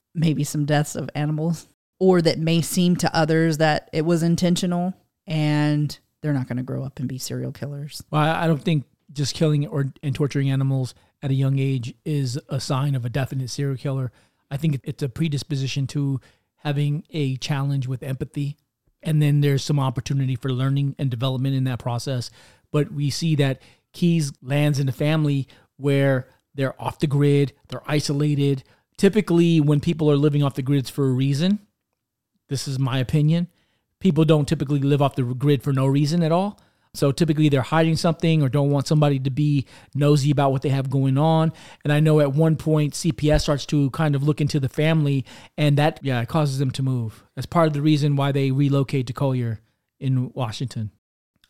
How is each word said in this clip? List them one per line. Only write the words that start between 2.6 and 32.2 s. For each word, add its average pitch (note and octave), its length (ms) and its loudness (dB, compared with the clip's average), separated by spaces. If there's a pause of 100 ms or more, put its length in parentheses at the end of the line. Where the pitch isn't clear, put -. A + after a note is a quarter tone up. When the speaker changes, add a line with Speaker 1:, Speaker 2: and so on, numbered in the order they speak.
Speaker 1:
seem F3 340 2
to E3+ 180 -2
others D#3+ 440 2
that D3+ 340 0
it D#3 140 -2
was E3+ 160 2
intentional, F3 720 0 (340)
and D3+ 680 0 (240)
they're D3+ 100 -2
not C3 140 -2
gonna B2 160 -6
grow C3 220 -6
up C3+ 160 -12
and B2 80 -4
be B2+ 100 -8
serial B2+ 320 -8
killers. C#3+ 500 -12 (120)
Speaker 2:
Well, D3+ 100 2
I, E3 220 0
I - 20 0
don't D#3 160 0
think D#3 220 0 (280)
just C3+ 220 -4
killing D3+ 320 0
or, C#3 340 -4
and C#3+ 140 -4
torturing C#3 340 -2
animals C3+ 460 -2 (260)
at C#3 120 -2
a - 20 0
young C3+ 240 0
age C3+ 360 -2 (100)
is C#3+ 340 -2 (100)
a C3 120 -4
sign C#3 340 -2
of B2 100 -4
a B2 60 -6
definite C3 400 -6
serial C#3 260 -4
killer. C3+ 360 -6 (400)
I C#3+ 40 -4
think C#3 280 -2
it's - 180 -10
a C#3 60 -2
predisposition C#3 800 -4
to C#3 320 -4 (380)
having D3 520 -2
a C3+ 280 -4
challenge C#3 500 -4
with C3 160 -8
empathy. C#3 520 -6 (460)
And D#3 180 2
then D3 200 4
there's C#3+ 240 2
some C#3+ 160 0
opportunity C3 560 -2
for C3+ 160 -4
learning C#3 440 0
and C#3 140 -2
development C3 460 -2
in C3 80 0
that B2+ 160 -4
process. A#2+ 500 -6 (400)
But D3 220 0
we D3 180 -2
see D#3+ 240 0
that C#3 260 0 (320)
Keyes E3 480 0
lands D3 380 0
in C#3 100 0
a B2+ 40 0
family D3 560 0 (280)
where C#3 520 0 (260)
they're C3 260 -4
off - 200 -8
the E3 80 0
grid, C#3+ 440 2 (140)
they're - 240 -12
isolated. C#3+ 720 0 (340)
Typically, E3+ 640 4
when D3 200 4
people D#3+ 280 0
are D3 80 4
living D3 280 2
off C3+ 100 -2
the C#3 80 -6
grids C3+ 260 0
for C#3 200 -2
a C3 40 2
reason, C#3+ 460 0 (920)